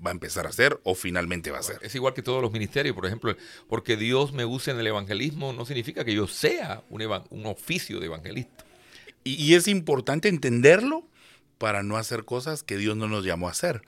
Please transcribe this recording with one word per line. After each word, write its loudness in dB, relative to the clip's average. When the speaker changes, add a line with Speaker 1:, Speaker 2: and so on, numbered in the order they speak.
Speaker 1:
va -2
a -4
empezar -6
a -6
hacer 2
o 2
finalmente -4
va -6
a -6
hacer. -6
Speaker 2:
Es -12
igual 0
que -8
todos 0
los 0
ministerios, -2
por -4
ejemplo, -2
porque 0
Dios 2
me -4
use -4
en -4
el 0
evangelismo -2
no -8
significa -6
que 0
yo 2
sea -6
un -10
evan-, -6
un -12
oficio -8
de -8
evangelista. -12
Speaker 1:
Y, -6
y 8
es 6
importante 2
entenderlo 6
para 0
no -2
hacer -4
cosas -6
que -6
Dios 0
no -2
nos -2
llamó -2
a -6
hacer. -2